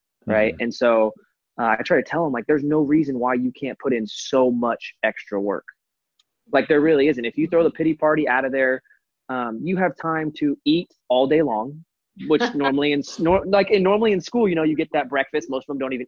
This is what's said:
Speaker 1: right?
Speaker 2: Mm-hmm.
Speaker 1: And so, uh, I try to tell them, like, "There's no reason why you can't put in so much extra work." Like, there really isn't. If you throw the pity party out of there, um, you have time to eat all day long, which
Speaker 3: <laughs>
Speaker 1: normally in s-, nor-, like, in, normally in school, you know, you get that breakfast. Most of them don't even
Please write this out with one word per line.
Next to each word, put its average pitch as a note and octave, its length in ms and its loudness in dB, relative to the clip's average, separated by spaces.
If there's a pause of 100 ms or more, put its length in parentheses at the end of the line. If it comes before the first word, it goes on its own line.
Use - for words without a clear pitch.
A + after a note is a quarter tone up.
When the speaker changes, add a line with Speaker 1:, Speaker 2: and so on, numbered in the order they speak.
(260)
Speaker 1:
right? G#2+ 280 0
Speaker 2:
Mm-hmm. - 100 -8
Speaker 1:
And A#2 100 -4
so, A2 400 2 (460)
uh, A2+ 200 2
I B2 40 -6
try E3+ 140 2
to B2+ 60 2
tell E3 200 -4
them, D3 100 -2
like, A#2 120 -6
"There's D3+ 180 2
no D3+ 180 2
reason C#3+ 380 0
why B2 160 0
you B2+ 160 -2
can't B2 280 -10
put C3+ 140 -2
in A2+ 120 -2
so B2+ 460 0
much A#2+ 420 -4 (100)
extra G#2+ 380 -4
work." G2 240 -4 (840)
Like, D#3 160 2
there D3 140 4
really D3 260 4
isn't. B2 180 0
If A2+ 120 -8
you D#3 100 0
throw E3+ 160 2
the D#3 80 2
pity D#3+ 220 -2
party D3+ 340 0
out B2+ 180 0
of C3 60 -4
there, C3 300 0 (480)
um, A#2+ 340 -6
you F3 140 -2
have F3+ 180 0
time D#3+ 380 -4
to D3 320 -2
eat E3 260 0 (180)
all B2+ 160 2
day D3+ 160 4
long, C#3 420 -4 (440)
which D3+ 140 4
Speaker 3:
<laughs> D#3+ 140 -2
Speaker 1:
normally C#3 360 0
in D3 80 0
s-, - 200 -8
nor-, F#3 260 2
like, G3 260 2
in, G#3 100 4
normally G#3+ 300 2
in F#3+ 100 0
school, A#3 280 0
you F3 60 0
know, D#3+ 80 0
you D#3 120 0
get D#3 160 -2
that C#3+ 180 -2
breakfast. C3+ 400 -4
Most C3 140 -4
of - 40 -20
them C#3+ 120 -6
don't C3 140 -4
even B2 140 -6